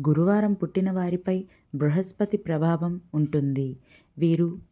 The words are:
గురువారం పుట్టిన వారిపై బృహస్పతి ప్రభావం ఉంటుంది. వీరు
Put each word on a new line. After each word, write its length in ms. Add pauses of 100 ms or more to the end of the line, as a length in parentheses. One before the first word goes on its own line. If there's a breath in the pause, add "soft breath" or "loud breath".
గురువారం 520
పుట్టిన 380
వారిపై 540 (300 soft breath)
బృహస్పతి 640
ప్రభావం 640 (120)
ఉంటుంది. 640 (400 soft breath)
వీరు 420 (120)